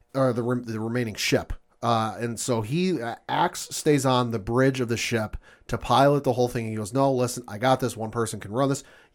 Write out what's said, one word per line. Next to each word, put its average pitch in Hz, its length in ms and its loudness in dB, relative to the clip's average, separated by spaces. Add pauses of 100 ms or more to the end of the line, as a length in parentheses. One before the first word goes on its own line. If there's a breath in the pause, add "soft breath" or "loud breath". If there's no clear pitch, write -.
(160)
or 131 180 2
the 120 80 -2
re-, 123 220 0
the 110 160 -6
remaining 113 360 -2
ship. - 380 0 (300)
Uh, 110 340 2
and 117 220 -6
so 117 220 0
he, 160 400 0
uh, 117 140 -6 (140)
Axe 156 420 0
stays 143 340 2
on 123 260 2
the 113 80 -2
bridge 127 400 2
of 120 80 -2
the 113 100 -2
ship 107 380 -2 (320 soft breath)
to 113 100 -4
pilot 139 460 4
the 127 100 2
whole 123 140 2
thing. 117 220 -4
He 110 60 -4
goes, 107 180 -6
"No, 135 180 4
listen, 123 360 -2
I 104 120 -10
got 131 220 2
this. 120 160 -2
One 110 120 -6
person 113 300 -4
can 98 120 -12
run 135 180 0
this. 139 140 -2 (300 soft breath)